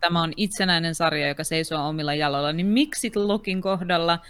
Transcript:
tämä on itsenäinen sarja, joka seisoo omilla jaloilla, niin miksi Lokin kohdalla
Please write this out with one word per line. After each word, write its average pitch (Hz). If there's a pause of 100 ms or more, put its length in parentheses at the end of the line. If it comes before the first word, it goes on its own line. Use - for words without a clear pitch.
tämä 170
on 160
itsenäinen 175
sarja, 151
joka 143
seisoo 160
omilla 151
jaloilla, 147
niin 175
miksi 247
Lokin 202
kohdalla 175 (120)